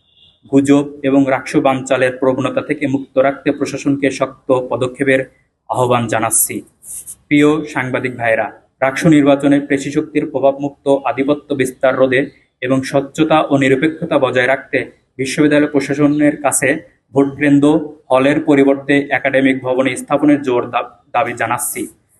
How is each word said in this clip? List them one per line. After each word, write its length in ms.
গুজব 500
এবং 260
রাকসু 320
বানচালের 580
প্রবণতা 440
থেকে 240
মুক্ত 320
রাখতে 340
প্রশাসনকে 580
শক্ত 420
পদক্ষেপের 500
আহ্বান 380
জানাচ্ছি। 560
প্রিয় 380
সাংবাদিক 520
ভাইরা, 360
রাকসু 280
নির্বাচনে 520
পেশি 300
শক্তির 400
প্রভাবমুক্ত 580
আধিপত্য 500
বিস্তার 420
রোধে 340
এবং 220
স্বচ্ছতা 580
ও 160
নিরপেক্ষতা 640
বজায় 280
রাখতে 320
বিশ্ববিদ্যালয় 520
প্রশাসনের 720
কাছে 520
ভোটকেন্দ্র 840
হলের 300
পরিবর্তে 680
একাডেমিক 500
ভবনে 360
স্থাপনের 460
জোর 280
দা-, 260
দাবি 200
জানাচ্ছি। 540